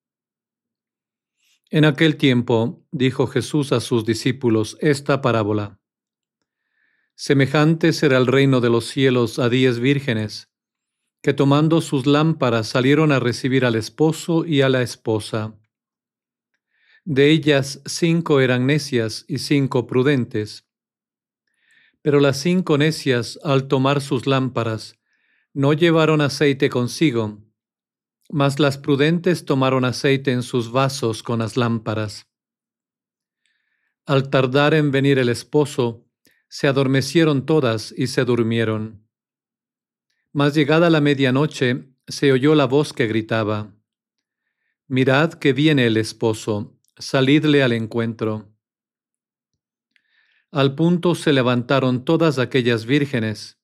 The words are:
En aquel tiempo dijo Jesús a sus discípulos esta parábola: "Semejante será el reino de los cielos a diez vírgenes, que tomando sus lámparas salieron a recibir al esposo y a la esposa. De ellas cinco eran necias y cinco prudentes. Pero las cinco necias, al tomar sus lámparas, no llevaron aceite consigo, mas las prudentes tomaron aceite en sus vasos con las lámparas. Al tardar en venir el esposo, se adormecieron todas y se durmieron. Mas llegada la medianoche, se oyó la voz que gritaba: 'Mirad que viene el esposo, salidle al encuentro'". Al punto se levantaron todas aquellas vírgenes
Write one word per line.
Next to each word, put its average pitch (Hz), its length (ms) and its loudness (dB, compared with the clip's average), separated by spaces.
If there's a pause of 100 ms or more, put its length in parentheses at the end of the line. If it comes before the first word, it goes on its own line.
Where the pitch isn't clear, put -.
(1700)
En 156 140 2
aquel 151 320 2
tiempo 120 800 0
dijo 131 340 0
Jesús 139 460 -2
a 117 80 0
sus 117 240 -2
discípulos 113 760 -2
esta 139 420 -2
parábola: 107 600 -2 (1300)
"Semejante 151 760 2
será 139 260 2
el 127 100 2
reino 135 340 2
de 120 80 2
los 117 160 0
cielos 123 520 0
a 123 120 0
diez 127 300 2
vírgenes, 127 680 -2 (760)
que 139 100 0
tomando 147 480 2
sus 139 260 -4
lámparas 143 600 2
salieron 147 440 2
a 131 80 2
recibir 123 440 0
al 120 120 2
esposo 160 680 -2
y 151 180 0
a 135 80 2
la 127 120 2
esposa. 110 720 -6 (1500)
De 143 240 2
ellas 143 560 0
cinco 165 540 0
eran 127 260 2
necias 131 640 -2
y 135 100 -6
cinco 131 480 -2
prudentes. 127 840 -2 (1300)
Pero 143 180 2
las 139 180 2
cinco 170 420 0
necias, 143 640 -2
al 135 240 0
tomar 139 340 0
sus 139 240 -4
lámparas, 117 720 -4 (540)
no 139 200 0
llevaron 160 480 2
aceite 139 500 0
consigo, 120 680 -2 (880)
mas 139 320 0
las 139 200 0
prudentes 160 680 0
tomaron 131 400 0
aceite 139 460 -2
en 123 100 -2
sus 117 300 -4
vasos 127 500 -2
con 120 160 -4
las 113 180 -4
lámparas. 110 760 -4 (1800)
Al 139 240 0
tardar 143 420 2
en 151 160 2
venir 135 300 2
el 123 100 2
esposo, 120 760 -2 (440)
se - 200 -4
adormecieron 135 800 0
todas 127 500 -2
y 127 120 -4
se 131 180 -2
durmieron. 113 800 -2 (1300)
Mas 143 220 0
llegada 160 340 4
la 160 120 2
medianoche, 139 880 0 (180)
se - 240 0
oyó 139 240 4
la 143 100 4
voz 143 280 0
que 127 120 -2
gritaba: 107 680 -4 (1120)
'Mirad 131 460 0
que - 180 0
viene 139 340 2
el 113 120 2
esposo, 110 800 -4 (180)
salidle 143 640 2
al 120 100 2
encuentro'". 110 760 -4 (2000)
Al 139 260 0
punto 170 400 0
se 165 180 0
levantaron 127 720 0
todas 160 340 2
aquellas 120 460 0
vírgenes 123 800 -4